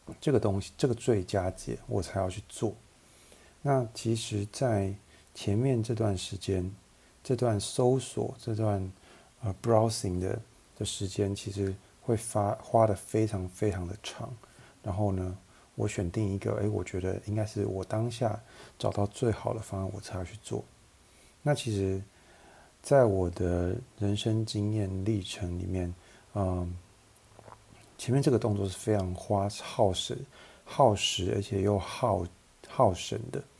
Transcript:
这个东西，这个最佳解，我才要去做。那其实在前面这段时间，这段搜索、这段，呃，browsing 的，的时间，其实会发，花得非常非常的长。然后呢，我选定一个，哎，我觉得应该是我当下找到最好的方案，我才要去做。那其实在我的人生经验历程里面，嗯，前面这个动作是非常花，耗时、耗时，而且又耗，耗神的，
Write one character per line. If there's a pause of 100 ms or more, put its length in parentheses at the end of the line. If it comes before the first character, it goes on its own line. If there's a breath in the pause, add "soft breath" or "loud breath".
(200)
这
个
东
西，
这
个
最
佳
解，
我
才
要
去
做。 (880 loud breath)
那
其
实
在 (400 loud breath)
前
面
这
段
时
间， (540 soft breath)
这
段
搜
索、
这
段， (540 loud breath)
呃，
browsing
的， (400)
的
时
间，
其
实 (300 loud breath)
会
发，
花
得
非
常
非
常
的
长。 (540 loud breath)
然
后
呢， (380 loud breath)
我
选
定
一
个，
哎，
我
觉
得
应
该
是
我
当
下 (340 loud breath)
找
到
最
好
的
方
案，
我
才
要
去
做。 (800 loud breath)
那
其
实 (800 loud breath)
在
我
的 (240)
人
生
经
验
历
程
里
面， (420 loud breath)
嗯， (1200)
前
面
这
个
动
作
是
非
常
花， (140)
耗
时、 (460 loud breath)
耗
时，
而
且
又
耗， (400)
耗
神 (100)
的， (200)